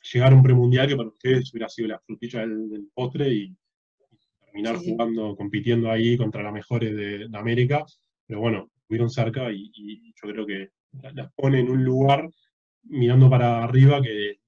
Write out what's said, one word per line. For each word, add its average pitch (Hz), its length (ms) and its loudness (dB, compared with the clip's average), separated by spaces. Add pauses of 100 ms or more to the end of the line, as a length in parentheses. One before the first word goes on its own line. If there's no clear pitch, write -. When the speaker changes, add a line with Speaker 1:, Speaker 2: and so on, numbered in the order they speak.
(120)
Speaker 1:
llegar 127 200 6
a 131 40 10
un 131 60 10
premundial 127 440 4
que 139 100 -2
para 113 120 -6
ustedes 127 440 -2
hubiera 113 160 -8
sido 113 200 -8
la 107 100 -8
frutilla 117 420 -12
del, 110 300 -8
del 104 240 -14
postre 131 340 -4
y 101 280 -4 (840)
terminar 107 380 -8
Speaker 2:
Sí, - 80 -12
sí. 113 60 -6
Speaker 1:
jugando, 113 440 -4
compitiendo 113 540 -2
ahí 117 260 2
contra 107 260 -4
las 104 100 -8
mejores 107 440 -6
de, 101 320 -10
de 107 100 -14
América, 123 460 -2 (420)
pero 104 140 -10
bueno, 110 300 -4 (100)
estuvieron 117 300 -4
cerca 117 400 -4
y, 104 240 -12
y 107 400 -20
yo 104 180 -14
creo 107 140 -8
que 98 240 -10 (320)
la-, 131 100 -18
las 127 220 -14
pone 135 260 2
en 123 100 0
un 131 140 0
lugar 135 420 2 (580)
mirando 131 440 6
para 120 360 2
arriba 135 360 4
que 104 480 -6